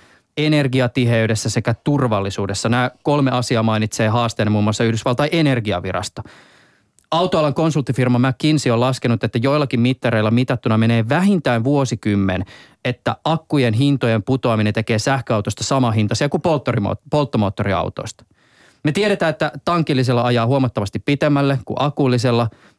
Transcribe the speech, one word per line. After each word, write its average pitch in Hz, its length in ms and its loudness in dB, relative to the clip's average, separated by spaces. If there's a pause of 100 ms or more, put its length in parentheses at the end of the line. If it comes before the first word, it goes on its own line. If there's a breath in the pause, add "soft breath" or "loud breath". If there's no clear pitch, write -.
(380 soft breath)
energiatiheydessä 123 1120 0
sekä 117 240 -2
turvallisuudessa. 107 960 -2
Nämä 123 220 0 (120)
kolme 143 280 2
asiaa 123 320 0
mainitsee 110 440 0
haasteena 110 440 0
muun 107 120 2
muassa 104 200 0
Yhdysvaltain 120 480 0
energiavirasto. 104 880 -2 (920 loud breath)
Autoalan 165 420 0
konsulttifirma 131 680 0
McKinsey 131 520 0
on 113 80 2
laskenut, 123 440 0
että 113 180 -2
joillakin 135 380 0
mittareilla 113 520 0
mitattuna 117 460 0
menee 113 320 2
vähintään 151 540 2
vuosikymmen, 104 840 0 (400 loud breath)
että 123 380 -4
akkujen 147 500 0
hintojen 123 500 2
putoaminen 113 500 0
tekee 113 260 -2
sähköautosta 120 640 -2
samanhintaisia 120 680 0
kuin 165 120 -2
polttorimo-, 123 540 -2 (160)
polttomoottoriautoista. 101 1120 -2 (580 soft breath)
Me 151 80 0
tiedetään, 196 380 0
että 151 220 -4 (140)
tankillisella 131 560 0
ajaa 120 240 2
huomattavasti 120 540 0
pitemmälle 143 640 0
kuin - 160 -4
akullisella, 123 680 0 (300 soft breath)